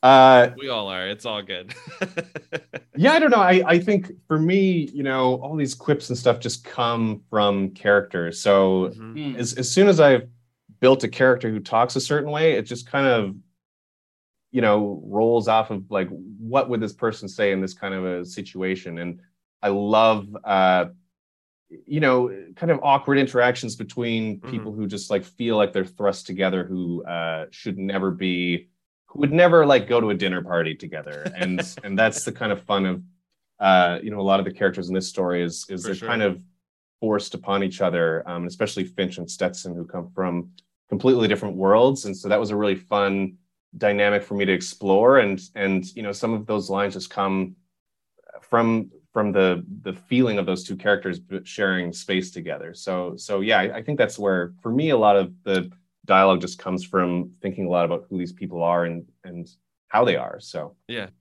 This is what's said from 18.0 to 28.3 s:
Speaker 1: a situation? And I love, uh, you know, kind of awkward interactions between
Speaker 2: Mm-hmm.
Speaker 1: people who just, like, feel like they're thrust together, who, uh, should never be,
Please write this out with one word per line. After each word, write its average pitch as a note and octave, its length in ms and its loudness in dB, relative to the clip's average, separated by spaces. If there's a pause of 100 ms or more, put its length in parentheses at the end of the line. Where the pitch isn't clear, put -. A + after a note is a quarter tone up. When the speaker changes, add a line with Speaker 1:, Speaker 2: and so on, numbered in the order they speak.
Speaker 1:
a F2+ 200 -6
situation? F#2 720 -8
And F2 200 -10 (440)
I G#2 60 0
love, G#2 580 2 (160)
uh, F#2+ 420 2 (1000)
you D3 120 -4
know, B2+ 300 2 (260)
kind E3+ 160 -2
of C#3+ 120 2
awkward C#3 340 2
interactions B2 580 0
between A2+ 640 -6
Speaker 2:
Mm-hmm. F#2 120 -16
Speaker 1:
people G#2+ 200 -10
who G#2+ 140 -8
just, G2 240 -10
like, G2 160 0
feel A#2 320 -4
like G2+ 160 2
they're F#2+ 100 -2
thrust G2 440 -4
together, F#2 360 -2
who, F2+ 420 -6
uh, E2 440 -6
should F#2+ 300 -12
never F#2+ 320 -4
be, F2 580 -4 (380)